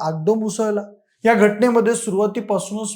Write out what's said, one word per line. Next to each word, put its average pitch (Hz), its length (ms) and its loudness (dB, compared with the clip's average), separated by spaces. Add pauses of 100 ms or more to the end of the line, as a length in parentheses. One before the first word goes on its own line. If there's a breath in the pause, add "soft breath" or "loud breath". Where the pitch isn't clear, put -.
आगडोंब 160 420 -2
उसळला. 214 380 -2 (440)
या 226 80 6
घटनेमध्ये 220 640 4
सुरुवातीपासूनच 208 1000 -4